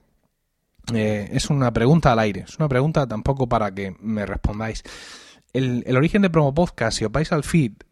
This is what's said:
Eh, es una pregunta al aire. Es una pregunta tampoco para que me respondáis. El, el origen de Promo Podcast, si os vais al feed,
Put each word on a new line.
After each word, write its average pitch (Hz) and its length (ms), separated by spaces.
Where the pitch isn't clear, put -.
Eh, 107 400
es 135 160
una 135 240
pregunta 131 400
al 113 60
aire. 101 280
Es - 120
una 156 100
pregunta 139 400
tampoco 123 400
para 110 240
que 95 280
me 104 260
respondáis. 107 560
El, 123 320
el 127 100
origen 170 240
de 196 100
Promo 151 220
Podcast, 143 460
si 113 60
os 107 80
vais 147 180
al 151 140
feed, 151 300